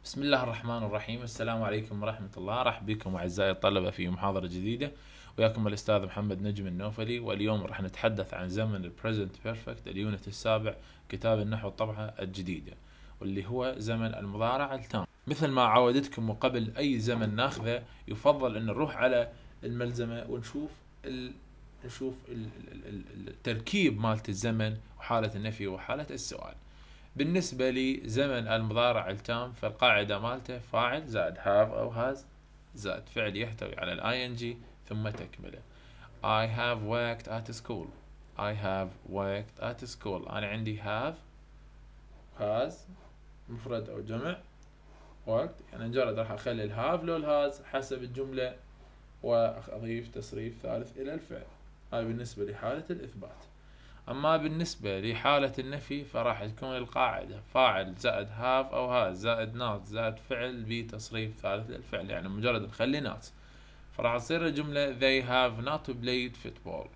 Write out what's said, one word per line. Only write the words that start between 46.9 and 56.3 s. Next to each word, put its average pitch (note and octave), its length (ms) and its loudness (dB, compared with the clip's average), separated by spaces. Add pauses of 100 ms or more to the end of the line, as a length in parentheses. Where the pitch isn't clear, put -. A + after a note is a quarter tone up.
لو E3+ 120 0
ال D3 380 4
has - 120 -14
حسب C3+ 380 -2
الجملة C3 520 -4 (680)
وأضيف A2+ 840 2
تصريف A2+ 540 -6
ثالث A#2 360 -4
إلى C3+ 160 -4
الفعل. - 320 -10 (480)
هاي A#2 120 0
بالنسبة A#2 400 -4
لحالة A#2 440 -4
الإثبات. A#2 540 -10 (640)
أما D3+ 280 4
بالنسبة D3+ 600 0
لحالة B2 600 4
النفي C#3 440 -6
فراح A#2 420 0